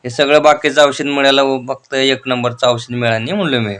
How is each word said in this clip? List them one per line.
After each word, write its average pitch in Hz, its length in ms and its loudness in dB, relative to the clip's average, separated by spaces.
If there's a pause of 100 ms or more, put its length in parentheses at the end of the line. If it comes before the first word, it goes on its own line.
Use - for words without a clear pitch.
"हे 127 60 -8
सगळं 143 320 2
बाकीचं 147 420 4
औषध 139 200 -2
मिळालं, 139 640 0
फक्त 135 260 -10
एक 135 320 0
नंबरचं 123 400 -2
औषध 117 240 -2
मिळालं 117 340 -2
नाही," 165 120 -6
म्हणलं 160 220 -2
मी. 107 220 -4